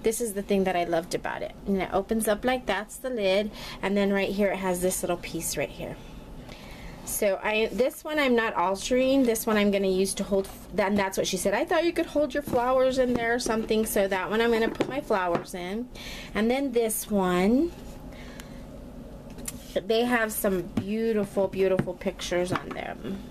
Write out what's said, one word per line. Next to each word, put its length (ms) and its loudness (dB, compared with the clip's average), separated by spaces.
This 180 0
is 120 -4
the 100 -4
thing 220 2
that 100 2
I 80 2
loved 320 -2
about 260 -4
it. 140 -10
And 160 2
it 100 -2
opens 360 0
up 180 0
like 220 0
that's 300 -4
the 120 -6
lid, 400 2
and 160 0
then 160 4
right 160 2
here 220 2
it 60 -2
has 240 0
this 200 2
little 160 0
piece 400 -6
right 100 -2
here. 300 -10
So 360 0
I, 300 0
this 320 0
one 160 -2
I'm 160 6
not 180 2
altering. 720 2
This 240 0
one 100 4
I'm 140 4
gonna 160 2
use 260 2
to 100 -4
hold, 220 0
f-, 300 -16
then 180 2
that's 240 0
what 80 0
she 120 -2
said. 180 0
"I 100 2
thought 180 2
you 80 2
could 140 0
hold 300 0
your 80 -2
flowers 560 2
in 160 4
there 180 2
or 60 2
something." 480 0
So 200 2
that 220 0
one 120 2
I'm 100 4
gonna 180 4
put 180 -2
my 140 -4
flowers 540 0
in. 340 -6
And 160 4
then 200 2
this 380 0
one, 600 4
they 300 2
have 280 2
some 300 0
beautiful, 840 0
beautiful 480 2
pictures 560 -2
on 180 -4
them. 480 -8